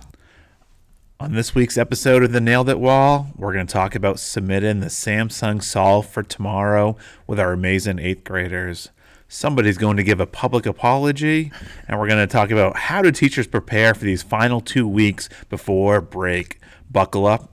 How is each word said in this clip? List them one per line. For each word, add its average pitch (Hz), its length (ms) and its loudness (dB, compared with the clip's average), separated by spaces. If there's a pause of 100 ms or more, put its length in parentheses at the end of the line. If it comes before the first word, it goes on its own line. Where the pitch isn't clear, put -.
(1200)
On 147 140 -8
this 113 220 -2
week's 123 220 2
episode 127 460 2
of 123 100 4
the 120 80 2
Nailed 120 280 2
It 131 100 0
Wall, 135 580 2
we're 98 160 -6
gonna 95 140 -2
talk 95 300 -2
about 98 240 -2
submitting 98 600 -2
the 95 60 -4
Samsung 107 760 -4
Solve 101 460 2
for - 140 -6
Tomorrow 104 760 -2 (300)
with 104 140 -4
our 92 120 0
amazing 92 460 -2
eighth 92 260 -6
graders. 90 680 -8 (380)
Somebody's 120 480 0
going 104 200 0
to 104 80 0
give 95 160 2
a 87 60 -2
public 123 400 -4
apology, 143 840 0 (380)
and 107 100 -4
we're 107 100 -2
gonna 107 200 4
talk 104 220 2
about 101 260 2
how - 260 -2
do 180 80 6
teachers 135 380 0
prepare 110 460 2
for 104 100 -8
these 92 180 -2
final 117 380 0
two 117 260 0
weeks 104 420 2 (200)
before 101 520 2
break. 90 600 -4 (300)
Buckle 98 360 2
up 107 260 0